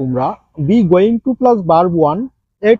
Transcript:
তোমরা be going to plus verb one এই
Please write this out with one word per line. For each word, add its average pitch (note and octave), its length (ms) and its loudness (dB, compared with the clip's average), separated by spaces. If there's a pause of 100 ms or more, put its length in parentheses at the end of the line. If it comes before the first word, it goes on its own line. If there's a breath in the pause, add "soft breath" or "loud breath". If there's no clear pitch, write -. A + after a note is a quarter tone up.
তোমরা B2+ 260 -4 (420)
be G#3+ 100 2 (140)
going G3+ 320 2
to C4+ 140 -2
plus A#3+ 200 2 (120)
verb E3+ 220 2 (180)
one F#3 120 -4 (460)
এই A3+ 120 4